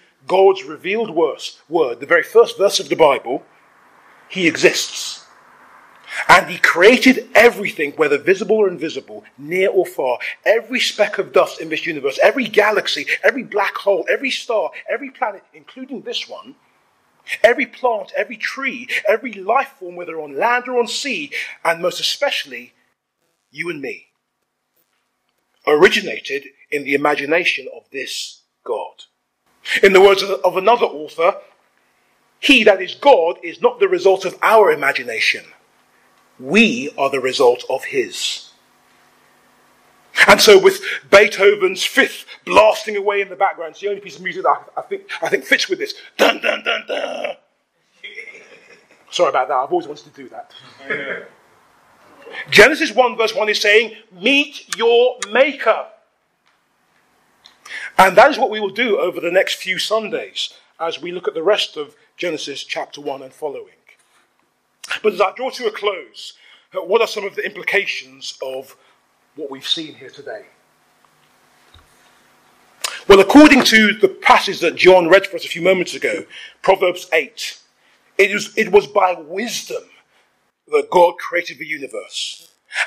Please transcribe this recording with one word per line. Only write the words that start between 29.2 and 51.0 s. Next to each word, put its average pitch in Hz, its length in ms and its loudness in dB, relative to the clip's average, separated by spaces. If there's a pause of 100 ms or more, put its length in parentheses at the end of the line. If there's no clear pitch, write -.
In 196 120 6
the 185 80 8
words 196 220 6
of, 170 60 -8 (140)
of 180 140 0
another 214 300 2
author, 160 480 -2 (1040)
he, 254 260 4
that 196 160 4
is 180 140 -10
God, 190 480 2
is 165 180 -12
not - 180 0
the 196 80 2
result 185 380 2
of 175 160 -8
our 196 300 6
imagination. 131 720 -4 (920)
We 143 580 0
are 135 140 -2
the 135 80 -4
result 127 500 2
of 131 140 -6
his. - 680 -6 (1800)
And 202 140 6
so 208 160 10
with 190 240 4 (300)
Beethoven's 202 720 4
Fifth - 420 -2 (200)
blasting 208 500 4
away 202 260 -2
in 190 80 -6
the 180 60 -14
background, 170 360 -2
it's 151 100 -20
the 196 80 -6
only 202 120 -6
piece 170 140 -18
of 170 80 -20
music 185 180 -8
that 156 80 2
I, - 300 -4
I - 20 -10
think, - 220 -10 (180)
I 165 80 -4
think - 140 -2
fits - 260 -2
with 185 80 -2
this. 143 160 -8 (240)
Dun, - 240 2
dun, - 220 -4
dun, - 240 -4
dun. - 480 -8 (1800)
Sorry 170 180 2
about 131 200 -2
that. 143 60 -2
I've 131 160 -2
always 165 160 -2
wanted 151 240 -16
to 139 120 -20
do 117 60 -20
that. - 220 -20 (380)
<laughs> 143 400 -8 (1200)